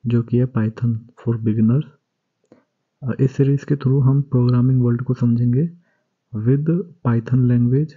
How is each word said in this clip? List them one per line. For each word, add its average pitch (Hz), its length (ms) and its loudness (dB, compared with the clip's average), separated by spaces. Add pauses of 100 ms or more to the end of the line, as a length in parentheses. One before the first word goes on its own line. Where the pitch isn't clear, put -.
जो 117 180 0
कि 120 140 -2
है 123 200 0
Python 110 360 -2
for 113 460 -6
Beginners। 113 440 2 (1200)
अ, 120 160 -4
इस 135 120 2
सीरीज 139 320 0
के 147 120 -2
through 135 280 0
हम 135 180 2
प्रोग्रामिंग 123 600 2
वर्ल्ड 120 200 0
को 123 120 -4
समझेंगे 120 580 0 (640)
with 135 340 0 (380)
Python 117 320 0
language। 123 580 2